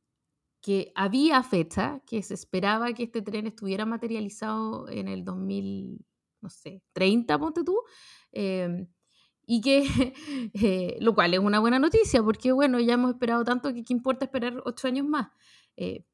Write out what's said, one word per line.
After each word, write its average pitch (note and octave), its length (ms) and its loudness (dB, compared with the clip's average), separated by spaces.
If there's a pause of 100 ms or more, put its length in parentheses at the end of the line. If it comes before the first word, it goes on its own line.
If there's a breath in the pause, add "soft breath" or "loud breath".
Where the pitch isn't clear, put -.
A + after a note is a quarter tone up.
(600)
que G3 360 -2
había B3+ 480 4
fecha, F#3+ 600 -2
que A3 160 -6
se - 120 -12
esperaba G#3 580 -2
que A#3 120 -6
este A#3 180 -6
tren G#3 260 -8
estuviera G3+ 380 -6
materializado A3 1040 -6
en - 180 -8
el F#2 160 -8
dos F#2 140 -8
mil, G2 680 -8 (360)
no - 80 -14
sé, - 420 -18
treinta, A3+ 480 2
ponte D#4 240 -4
tú, F#4 180 0 (520 loud breath)
eh, F#3 520 -4 (580)
y A#3 160 0
que, C4+ 220 4
<laughs> C4 720 -2
eh, F#3 460 0
lo G#3+ 160 4
cual F3 180 4
es F#3 60 4
una G#3 200 4
buena A#3+ 200 4
noticia, D#4 420 4
porque, A3 300 2
bueno, C4 280 4
ya A#3+ 140 4
hemos B3 180 2
esperado A#3 320 0
tanto B3 300 -2
que A#3+ 100 -8
qué - 80 -8
importa B3+ 340 0
esperar B3 380 -4
ocho B3 240 -6
años C4+ 200 -2
más, D4 220 -2 (480 soft breath)
eh, - 360 -8